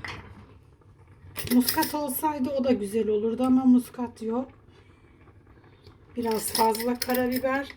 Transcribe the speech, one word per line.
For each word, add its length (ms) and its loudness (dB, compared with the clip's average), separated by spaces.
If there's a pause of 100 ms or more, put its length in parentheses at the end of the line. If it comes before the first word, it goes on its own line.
(1500)
Muskat 420 2
olsaydı 560 -2
o 140 0
da 80 4
güzel 360 -2
olurdu 360 0
ama 200 4
muskat 580 2
yok. 260 -4 (1700)
Biraz 360 -2
fazla 480 0
karabiber. 760 0